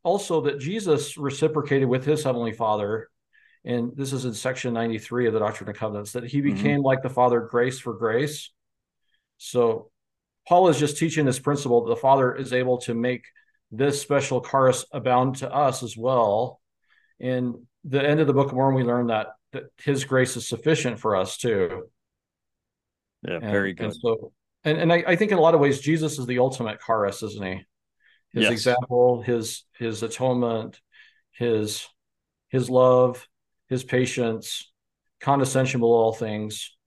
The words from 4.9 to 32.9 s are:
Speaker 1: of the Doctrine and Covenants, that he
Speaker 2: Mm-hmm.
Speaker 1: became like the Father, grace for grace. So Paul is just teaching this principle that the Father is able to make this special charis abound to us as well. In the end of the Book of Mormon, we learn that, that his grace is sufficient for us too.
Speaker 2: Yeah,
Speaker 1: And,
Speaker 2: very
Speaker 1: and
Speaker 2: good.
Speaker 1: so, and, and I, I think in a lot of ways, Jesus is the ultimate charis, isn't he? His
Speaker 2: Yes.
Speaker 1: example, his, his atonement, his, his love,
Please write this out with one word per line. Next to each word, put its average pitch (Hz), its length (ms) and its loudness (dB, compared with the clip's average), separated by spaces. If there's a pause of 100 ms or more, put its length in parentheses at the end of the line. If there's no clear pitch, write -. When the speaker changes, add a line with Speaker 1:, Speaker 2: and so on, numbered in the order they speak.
Speaker 1:
of 110 60 2
the 110 60 0
Doctrine 107 300 -2
and 107 100 -10
Covenants, 104 340 -6
that 123 120 -8
he 143 180 -2
Speaker 2:
Mm-hmm. 139 120 0
Speaker 1:
became 143 280 0
like 131 200 2
the 127 80 -6
Father, 123 300 4
grace 123 380 -2
for 117 160 -8
grace. 117 560 -2 (880)
So 117 520 -2 (560)
Paul 180 220 6
is 147 100 4
just 147 200 -2
teaching 156 260 0
this 127 140 0
principle 127 460 2
that 117 60 -2
the 117 100 0
Father 131 340 4
is 131 180 -8
able 127 260 2
to 123 160 -6
make 123 300 -2 (500)
this 139 280 0
special 135 400 0
charis 131 500 2
abound 127 440 0
to - 140 -8
us 135 320 0
as 113 140 -10
well. 117 640 0 (580)
In 127 480 -4 (180)
the 139 220 0
end 147 140 4
of 156 60 2
the 139 80 2
Book 135 140 2
of 127 60 -8
Mormon, 135 200 2
we 131 120 0
learn 120 200 0
that, 110 220 -2 (240)
that 139 120 -10 (140)
his 135 260 -2
grace 131 320 2
is 117 100 -8
sufficient 123 520 -2
for 104 180 0
us 95 220 -2
too. 98 500 -2 (1300)
Speaker 2:
Yeah, 90 140 -6
Speaker 1:
And, 104 140 -6
Speaker 2:
very 98 200 0
Speaker 1:
and 87 80 -10
Speaker 2:
good. 107 160 -6
Speaker 1:
so, - 380 -4 (300)
and, 156 140 0
and 165 160 2
I, 170 140 4
I 170 100 2
think 214 160 0
in 190 60 4
a - 20 4
lot 165 140 8
of 156 60 4
ways, 139 200 2
Jesus 156 380 -2
is 123 80 -6
the 123 120 -2
ultimate 123 460 -2
charis, 104 380 0
isn't 101 200 -8
he? 95 220 -8 (680)
His 110 80 0
Speaker 2:
Yes. 107 100 4
Speaker 1:
example, 123 680 2
his, 113 420 -4 (140)
his 113 240 -6
atonement, 117 760 -2 (520)
his, 110 560 -2 (640)
his 127 180 -2
love, 127 580 4 (420)